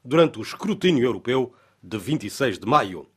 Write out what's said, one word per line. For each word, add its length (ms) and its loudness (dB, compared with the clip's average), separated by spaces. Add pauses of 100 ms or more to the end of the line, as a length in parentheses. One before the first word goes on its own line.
durante 380 4
o 20 -8
escrutínio 640 0
europeu 500 -2 (300)
de 140 -8
vinte 280 -4
e 40 -6
seis 280 -2
de 80 -14
maio. 400 0 (120)